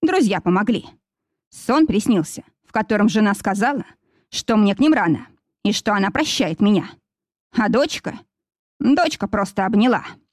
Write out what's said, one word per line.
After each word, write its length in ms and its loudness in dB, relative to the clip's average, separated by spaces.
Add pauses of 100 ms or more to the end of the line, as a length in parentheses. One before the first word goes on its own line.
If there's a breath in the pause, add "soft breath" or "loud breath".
Друзья 380 2
помогли. 460 0 (640)
Сон 360 0
приснился, 580 0 (200)
в 80 -20
котором 360 0
жена 260 2
сказала, 500 -2 (460)
что 260 -2
мне 180 4
к 40 -20
ним 140 4
рано 340 0 (380)
и 80 2
что 200 -2
она 180 0
прощает 500 -2
меня. 280 2 (640)
А 160 -2
дочка? 520 -2 (580)
Дочка 480 0
просто 400 -4
обняла. 380 2 (280)